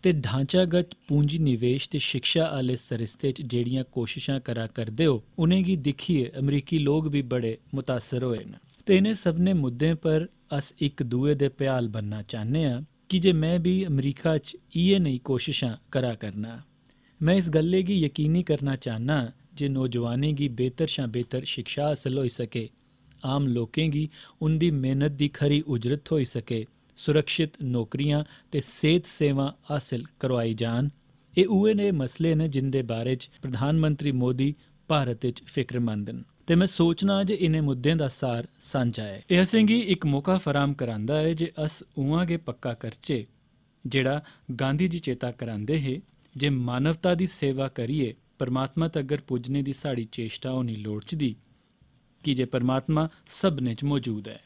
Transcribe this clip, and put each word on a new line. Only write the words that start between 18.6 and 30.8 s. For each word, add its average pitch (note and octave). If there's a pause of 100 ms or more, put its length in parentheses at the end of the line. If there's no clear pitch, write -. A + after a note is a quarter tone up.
ਚਾਹੁੰਦਾ A#2+ (220)
ਜੇ C#3+
ਨੌਜਵਾਨੀ C3
ਕੀ C#3+
ਬਿਹਤਰ B2+
ਸ਼ਾ C3+
ਬਿਹਤਰ B2
ਸਿੱਖਿਆ C#3+
ਹਾਸਲ C3+
ਹੋਈ C3
ਸਕੇ, A#2 (560)
ਆਮ C#3
ਲੋਕਾਂ A#2+
ਦੀ D3+ (340)
ਉਨ੍ਹਾਂ D#3
ਦੀ E3+
ਮਿਹਨਤ C#3
ਦੀ C#3+
ਖਰੀ D3
ਉਜਰਤ B2+
ਹੋਈ D3
ਸਕੇ, A2+ (300)
ਸੁਰੱਖਿਅਤ D3+ (120)
ਨੌਕਰੀਆਂ C#3 (280)
ਤੇ C#3
ਸਿਹਤ E3+
ਸੇਵਾ C#3 (160)
ਹਾਸਲ C3+ (160)
ਕਰਵਾਈ A#2
ਜਾਣ। A#2 (500)